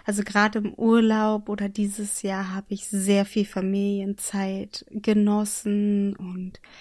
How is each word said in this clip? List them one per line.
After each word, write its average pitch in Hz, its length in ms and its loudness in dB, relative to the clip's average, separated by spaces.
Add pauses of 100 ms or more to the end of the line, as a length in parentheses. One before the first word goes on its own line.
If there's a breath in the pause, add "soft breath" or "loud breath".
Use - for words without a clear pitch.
also 208 180 -2
gerade 208 360 2
im 208 160 -4
Urlaub 220 760 4
oder 202 220 -4
dieses 202 500 -4
Jahr 190 340 -4
hab 190 160 -8
ich - 180 -8
sehr 196 360 2
viel 202 220 0
Familienzeit 196 1400 -4
genossen 208 1200 2
und 185 460 -10 (200 loud breath)